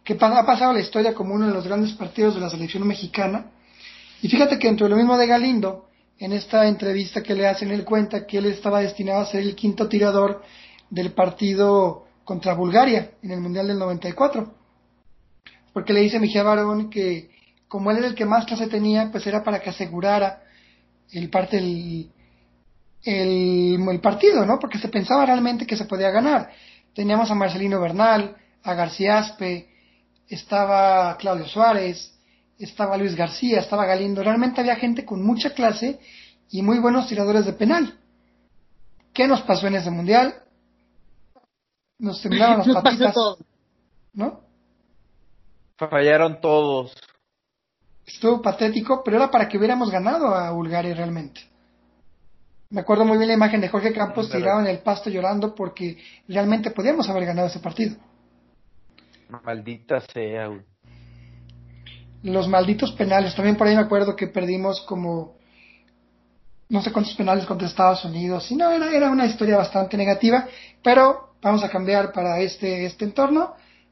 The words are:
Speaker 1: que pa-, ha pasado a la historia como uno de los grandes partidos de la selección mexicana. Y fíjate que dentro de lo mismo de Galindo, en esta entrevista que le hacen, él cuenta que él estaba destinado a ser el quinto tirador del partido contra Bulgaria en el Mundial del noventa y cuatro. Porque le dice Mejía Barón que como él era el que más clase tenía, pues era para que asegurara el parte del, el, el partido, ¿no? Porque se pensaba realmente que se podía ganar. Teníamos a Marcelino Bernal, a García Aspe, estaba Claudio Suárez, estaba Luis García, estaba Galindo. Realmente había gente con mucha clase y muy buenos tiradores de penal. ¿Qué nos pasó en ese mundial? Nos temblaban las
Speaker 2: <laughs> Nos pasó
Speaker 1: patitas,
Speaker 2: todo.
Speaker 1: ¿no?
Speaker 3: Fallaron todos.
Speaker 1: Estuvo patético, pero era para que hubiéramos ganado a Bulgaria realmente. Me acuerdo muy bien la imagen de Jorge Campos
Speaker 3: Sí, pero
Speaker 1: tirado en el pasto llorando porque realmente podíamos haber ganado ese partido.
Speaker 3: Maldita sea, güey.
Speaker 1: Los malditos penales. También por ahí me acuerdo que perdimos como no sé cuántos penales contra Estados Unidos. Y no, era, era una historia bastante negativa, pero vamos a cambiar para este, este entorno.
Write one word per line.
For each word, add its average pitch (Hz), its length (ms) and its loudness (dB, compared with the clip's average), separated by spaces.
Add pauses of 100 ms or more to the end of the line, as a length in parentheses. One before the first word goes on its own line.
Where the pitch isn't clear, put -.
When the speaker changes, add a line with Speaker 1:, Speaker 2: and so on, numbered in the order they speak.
Speaker 1:
que 214 100 -4
pa-, 226 240 2
ha 226 80 4
pasado 254 240 4
a 247 40 4
la 208 60 0
historia 220 340 0
como 196 200 -6
uno 214 140 0
de 208 40 2
los 180 140 -4
grandes 208 260 -2
partidos 214 420 0
de 190 60 -6
la 175 100 -6
selección 165 360 -6
mexicana. 202 640 -4 (720)
Y 214 60 -2
fíjate 285 300 4
que 247 100 2
dentro 214 180 2
de 202 40 4
lo 208 60 4
mismo 240 220 4
de 240 80 4
Galindo, 240 600 0 (300)
en 196 140 -8
esta 214 360 2
entrevista 196 540 -2
que 208 120 -4
le 196 120 2
hacen, 196 240 0
él 202 140 -4
cuenta 208 420 -2
que 202 120 -4
él 202 80 0
estaba 202 340 0
destinado 196 400 -2
a 202 60 -2
ser 196 140 -4
el 202 160 -4
quinto 214 320 -2
tirador 202 540 2 (480)
del 180 220 -4
partido 196 920 2 (180)
contra 180 300 -4
Bulgaria 196 580 2 (100)
en 190 100 -12
el 180 80 -8
Mundial 180 260 -4
del 202 120 -2
noventa 180 300 -6
y 175 40 -8
cuatro. 254 420 -2 (1160)
Porque - 200 -2
le 208 80 6
dice 214 200 2
Mejía 208 220 2
Barón 208 480 0
que 180 400 -6 (360)
como 202 240 -4
él 220 80 0
era 240 100 -2
el 214 60 -8
que 220 120 -4
más 226 200 2
clase 226 200 -6
tenía, 214 440 0
pues - 160 -8
era 208 160 -2
para 208 180 -2
que 190 100 -10
asegurara 196 720 -2 (720)
el 170 180 -8
parte 185 260 0
del, 170 540 -6 (920)
el, 180 760 0 (100)
el 180 120 -2
partido, 233 460 4
¿no? 226 120 2
Porque - 200 -6
se - 100 -6
pensaba 262 380 2
realmente 240 400 0
que 214 100 -4
se 208 80 -6
podía 190 260 -2
ganar. 247 400 2 (440)
Teníamos 214 360 0
a 214 40 0
Marcelino 196 460 -2
Bernal, 202 560 2 (260)
a 185 120 -6
García 190 440 0
Aspe, 185 500 -6 (600)
estaba 196 880 2
Claudio 180 300 -4
Suárez, 202 720 0 (400)
estaba 196 380 -4
Luis 196 200 -2
García, 185 440 0
estaba 202 260 -2
Galindo. 196 360 0
Realmente 240 380 0
había 240 160 0
gente 240 280 -2
con 190 200 -6
mucha 226 300 0
clase 233 440 -2 (520)
y 190 120 -6
muy 220 160 4
buenos 240 300 2
tiradores 208 380 2
de 196 60 -2
penal. 277 460 0 (1120)
¿Qué 254 140 2
nos 269 160 2
pasó 185 240 0
en 196 80 0
ese 175 160 -4
mundial? 202 520 0 (1600)
Nos 202 240 -8
temblaban 214 360 4
las 190 80 2
Speaker 2:
<laughs> - 20 4
Nos 262 80 4
pasó 277 80 2
Speaker 1:
patitas, 240 300 2
Speaker 2:
todo. 214 240 0 (760)
Speaker 1:
¿no? 214 280 -8 (1400)
Speaker 3:
Fallaron 156 640 2
todos. 147 540 0 (1120)
Speaker 1:
Estuvo 233 360 0
patético, 220 640 -2
pero 220 120 0
era 269 140 2
para 220 180 2
que 208 80 -4
hubiéramos 226 340 0
ganado 220 440 0
a 175 160 -2
Bulgaria 170 440 -4
realmente. 165 460 -8 (1300)
Me 202 120 -6
acuerdo 214 220 4
muy 220 120 4
bien 220 120 2
la 226 60 2
imagen 214 260 4
de 185 80 0
Jorge 214 240 -2
Campos 214 340 -4
Speaker 3:
Sí, - 60 -10
pero 180 120 -2
Speaker 1:
tirado 202 160 2
en 202 80 0
el 185 100 -2
pasto 202 320 -4
llorando 202 440 -2
porque 175 440 -8 (300)
realmente 208 420 0
podíamos 233 380 -2
haber 190 180 -2
ganado 175 220 -2
ese 170 100 -12
partido. 214 380 -6 (1500)
Speaker 3:
Maldita 117 560 -6
sea, 110 480 -8
güey. 101 140 -14 (1600)
Speaker 1:
Los 185 260 -2
malditos 190 440 2
penales. 190 420 0
También 208 220 2
por 214 100 2
ahí 214 80 4
me 214 80 4
acuerdo 202 320 0
que 196 120 -8
perdimos 185 560 -4
como 170 540 -8 (1300)
no 208 120 0
sé 220 100 -4
cuántos 214 220 -2
penales 190 320 0
contra 180 200 -6
Estados 185 380 2
Unidos. 175 460 -6
Y 247 60 -4
no, 339 140 2
era, 320 220 0
era 285 180 2
una 262 160 2
historia 214 300 0
bastante 196 400 -2
negativa, 226 500 2 (360)
pero 262 600 4
vamos 208 220 2
a 190 40 -2
cambiar 196 440 0
para 175 280 -2
este, 185 460 -4
este 180 180 -8
entorno. 277 500 0 (360)